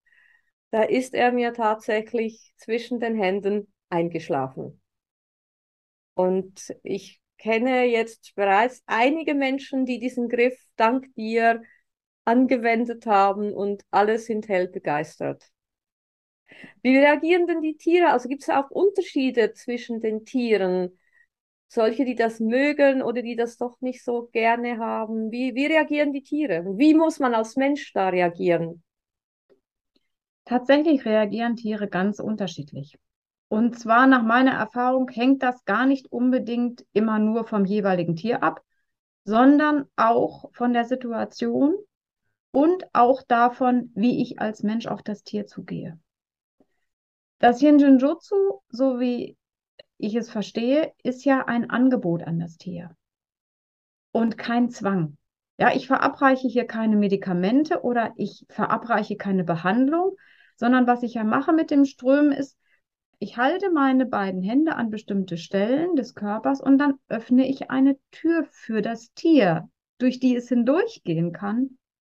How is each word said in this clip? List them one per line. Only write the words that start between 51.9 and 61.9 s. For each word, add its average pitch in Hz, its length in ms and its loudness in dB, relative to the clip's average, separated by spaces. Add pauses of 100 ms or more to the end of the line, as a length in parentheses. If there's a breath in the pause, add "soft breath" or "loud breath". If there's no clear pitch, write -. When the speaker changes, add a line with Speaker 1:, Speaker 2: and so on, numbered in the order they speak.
Speaker 2:
an 165 160 -4
das 170 180 -10
Tier 175 380 -14 (1160)
und 226 260 -2
kein 240 320 -2
Zwang. 190 480 -4 (400)
Ja, - 160 2
ich 269 140 -4
verabreiche 262 600 0
hier 226 180 -2
keine 220 300 -2
Medikamente 202 840 0
oder 240 340 -2
ich - 340 -10
verabreiche 214 680 -4
keine 190 260 -2
Behandlung, 262 720 0 (400 soft breath)
sondern 247 320 2
was 240 160 0
ich 233 120 -6
ja 226 80 -4
mache 262 280 0
mit 320 200 2
dem 277 140 6
Strömen 277 460 2